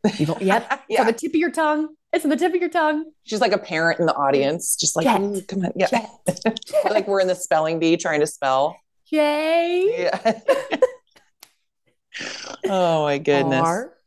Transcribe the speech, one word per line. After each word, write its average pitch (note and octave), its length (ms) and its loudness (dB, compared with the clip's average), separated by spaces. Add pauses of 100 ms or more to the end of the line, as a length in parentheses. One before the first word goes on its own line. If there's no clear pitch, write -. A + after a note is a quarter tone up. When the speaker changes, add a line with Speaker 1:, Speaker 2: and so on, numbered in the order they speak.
(180)
Speaker 1:
You've D3+ 120 0
al-, - 120 -4
yep. G#3+ 420 0
Speaker 2:
<laughs> - 40 -20
Yeah. - 80 0
Speaker 1:
It's - 60 4
on A3 40 4
the A#3 60 4
tip C4 180 -6
of E4 60 -2
your D#4+ 160 0
tongue. D4+ 420 0 (180)
It's E4+ 120 0
on C#4+ 60 2
the D4+ 60 2
tip E4 160 0
of F4+ 80 0
your E4+ 100 -2
tongue." D#4 340 0 (200)
Speaker 2:
She's G#3+ 160 -6
like G#3+ 120 4
a G3 60 0
parent E3 420 -2
in E3+ 60 2
the D#3 80 2
audience, C#3 640 0
just - 200 -2
like, E3 80 0
Speaker 1:
Jet. A3 160 2
Speaker 2:
"Ooh, G3+ 220 -4
come F#3 220 -4
on." - 120 -4
Yeah. F3+ 120 2
Speaker 1:
Jet. A3+ 720 -4 (260)
Speaker 2:
<laughs> F#4 60 0
Like G#3 160 0
we're G3 140 0
in F#3 80 2
the F3+ 80 0
spelling D#3+ 420 0
bee E3 180 4
trying D#3 240 -2
to D3+ 60 4
spell. C#3 500 -2 (300)
Speaker 1:
Yay. E4+ 1040 0
Speaker 2:
Yeah. - 220 0 (140)
<laughs> C#5 40 0 (2250)
Oh E3+ 360 2
my C#3+ 140 0
goodness. C#3 440 2
Speaker 1:
R. F#3+ 300 -2 (140)